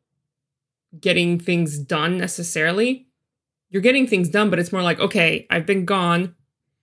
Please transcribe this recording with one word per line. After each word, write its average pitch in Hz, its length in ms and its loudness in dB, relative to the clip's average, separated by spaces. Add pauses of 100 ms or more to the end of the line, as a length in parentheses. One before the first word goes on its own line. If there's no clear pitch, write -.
(1000)
getting 175 380 2
things 170 400 -2
done 160 400 -2
necessarily. 180 880 -2 (640)
You're 190 120 -2
getting 254 240 4
things 185 220 2
done, 208 220 2
but 175 80 0
it's 175 140 -4
more 185 100 -2
like, 170 180 0
"Okay, 170 480 0
I've 170 180 -2
been 196 180 0
gone. 175 500 0 (480)